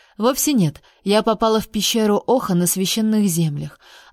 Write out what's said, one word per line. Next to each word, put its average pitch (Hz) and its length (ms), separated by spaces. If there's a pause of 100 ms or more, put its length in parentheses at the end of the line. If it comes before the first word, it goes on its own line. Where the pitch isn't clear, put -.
(180)
Вовсе 262 340
нет. 175 300 (220)
Я 208 180
попала 220 380
в - 80
пещеру 214 580
Оха 240 280
на 175 120
священных 214 640
землях. 151 500 (340)